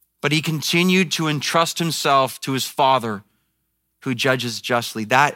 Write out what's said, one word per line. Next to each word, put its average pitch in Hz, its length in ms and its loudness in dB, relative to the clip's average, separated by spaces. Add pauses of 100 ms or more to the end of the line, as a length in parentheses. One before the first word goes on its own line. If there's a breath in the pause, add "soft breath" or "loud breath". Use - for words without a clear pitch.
(220)
But 143 100 -2
he 160 100 2
continued 170 720 0
to 160 140 -2
entrust 160 520 0
himself 139 640 0
to 135 120 -4
his 127 120 -2
Father 120 580 0 (800)
who 131 120 -2
judges 123 460 -2
justly. 117 420 -4
That, 127 320 4